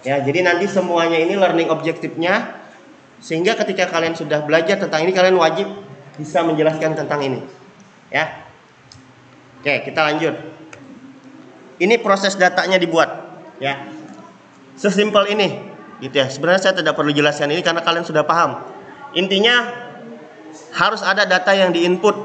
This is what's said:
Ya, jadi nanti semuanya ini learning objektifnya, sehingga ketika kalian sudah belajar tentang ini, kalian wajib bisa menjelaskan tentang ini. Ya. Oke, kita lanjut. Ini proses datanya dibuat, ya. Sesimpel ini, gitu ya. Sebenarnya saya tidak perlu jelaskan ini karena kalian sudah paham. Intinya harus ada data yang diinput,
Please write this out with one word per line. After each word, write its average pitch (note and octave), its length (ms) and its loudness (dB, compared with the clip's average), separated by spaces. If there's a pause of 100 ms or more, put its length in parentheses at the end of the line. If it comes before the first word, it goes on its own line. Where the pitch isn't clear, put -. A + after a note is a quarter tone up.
Ya, C#3 160 0
jadi C#3+ 240 0
nanti F3 240 2
semuanya E3+ 520 0
ini F3+ 200 0
learning E3 320 2
objektifnya, E3 880 -2 (580)
sehingga F3+ 400 -2
ketika F#3+ 320 -2
kalian E3 240 0
sudah D3+ 320 -4
belajar E3+ 320 2
tentang D#3+ 260 -2
ini, F3+ 80 0
kalian F#3 300 4
wajib E3 260 2 (540)
bisa E3 240 -2
menjelaskan D#3+ 500 0
tentang D3 300 -4
ini. C3 160 -2 (720)
Ya. - 320 -4 (1120)
Oke, C3+ 300 -4
kita D#3 160 0
lanjut. D3+ 320 0 (1400)
Ini G#3+ 240 4
proses G3 340 0
datanya F3+ 380 2
dibuat, E3 320 2 (500)
ya. C3+ 300 -8 (880)
Sesimpel G3+ 560 2
ini, G3 320 0 (400)
gitu C3+ 180 0
ya. B2+ 60 0
Sebenarnya F3+ 420 2
saya F#3+ 60 2
tidak D#3 160 0
perlu D3 180 0
jelaskan D3 400 2
ini E3+ 140 -2
karena E3 180 0
kalian E3+ 220 0
sudah D3+ 180 0
paham. D3+ 400 2 (540)
Intinya G3+ 480 2 (1120)
harus G3+ 260 0
ada F#3+ 240 0
data F#3 240 2
yang F#3+ 240 4
diinput, F3+ 400 2 (100)